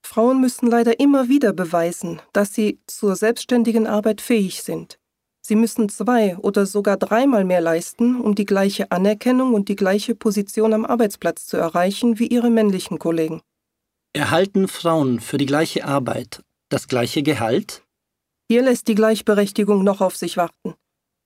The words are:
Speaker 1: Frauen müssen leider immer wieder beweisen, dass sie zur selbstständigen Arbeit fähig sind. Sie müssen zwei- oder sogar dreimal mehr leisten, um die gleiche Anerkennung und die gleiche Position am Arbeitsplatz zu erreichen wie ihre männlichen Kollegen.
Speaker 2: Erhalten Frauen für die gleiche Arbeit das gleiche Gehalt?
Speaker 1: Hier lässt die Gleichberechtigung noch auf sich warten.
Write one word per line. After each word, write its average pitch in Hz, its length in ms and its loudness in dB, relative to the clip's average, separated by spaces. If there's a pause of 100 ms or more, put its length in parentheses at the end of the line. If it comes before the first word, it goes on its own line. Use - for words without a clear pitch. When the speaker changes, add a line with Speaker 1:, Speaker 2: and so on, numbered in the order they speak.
Speaker 1:
Frauen 254 340 2
müssen 247 300 0
leider 233 300 2
immer 277 300 4
wieder 262 220 4
beweisen, 170 680 -4 (100)
dass 202 220 0
sie 214 320 -2
zur 202 300 -2
selbstständigen 226 720 0
Arbeit 214 340 0
fähig 202 400 -2
sind. 170 380 -10 (420)
Sie - 140 -2
müssen 220 340 2
zwei- 214 480 0
oder 202 300 0
sogar 202 280 0
dreimal 220 480 2
mehr 180 160 2
leisten, 180 640 0
um 214 140 2
die 202 100 0
gleiche 196 460 0
Anerkennung 233 640 2
und 202 120 0
die 202 80 -2
gleiche 202 380 0
Position 214 600 0
am 220 120 -2
Arbeitsplatz 208 640 -2
zu - 100 -4
erreichen 196 600 0
wie 233 80 0
ihre 240 240 2
männlichen 202 480 0
Kollegen. 160 420 -2 (720)
Speaker 2:
Erhalten 180 540 0
Frauen 151 540 0
für - 180 -6
die 143 80 0
gleiche 151 380 -2
Arbeit 131 580 -6 (260)
das - 180 -4
gleiche 127 360 -2
Gehalt? 135 580 -2 (680)
Speaker 1:
Hier 233 140 2
lässt 254 260 0
die 226 80 2
Gleichberechtigung 208 880 2
noch 196 180 2
auf 185 140 0
sich - 220 -6
warten. 170 380 -6 (500)